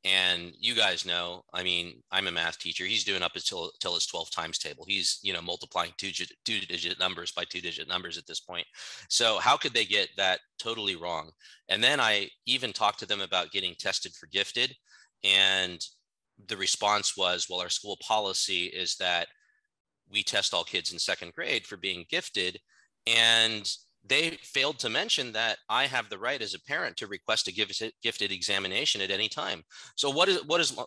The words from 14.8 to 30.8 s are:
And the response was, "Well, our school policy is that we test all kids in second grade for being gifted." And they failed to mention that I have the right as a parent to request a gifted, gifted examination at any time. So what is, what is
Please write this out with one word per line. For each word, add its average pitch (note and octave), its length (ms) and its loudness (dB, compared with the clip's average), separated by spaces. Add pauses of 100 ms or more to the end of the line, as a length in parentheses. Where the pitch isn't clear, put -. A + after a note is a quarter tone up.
And F#2+ 580 4 (680)
the G#2 80 -4
response G#2 600 2
was, F2+ 320 2
"Well, F2+ 120 -4
our F2 80 -4
school G2+ 340 -2
policy G2 640 2
is F2 300 -4
that F2 320 2 (840)
we G#2 140 -2
test - 280 2
all E2+ 120 0
kids - 280 -4
in F2 60 -8
second F2 340 -2
grade C#3+ 320 -2
for G2+ 120 -12
being F2 340 -6
gifted." G2 480 -2 (480)
And A2+ 680 4 (320)
they D3+ 260 4 (120)
failed C#3 380 0
to B2 80 0
mention C#3+ 420 0
that A2 280 0 (100)
I B2+ 180 4
have B2 220 -2
the G2+ 100 -8
right B2 240 -2
as F#2+ 120 -4
a F2 80 -10
parent D3 340 -4
to A#2 100 -6
request G2 400 0
a F#2 60 -4
gifted, G#2 400 -2 (100)
gifted G#2 300 -2
examination G2 680 0
at G2 120 0
any G#2 160 0
time. G2 340 -4 (320)
So C#3 160 0
what E3+ 180 4
is, F3+ 160 2
what E3 160 2
is C3 160 0 (100)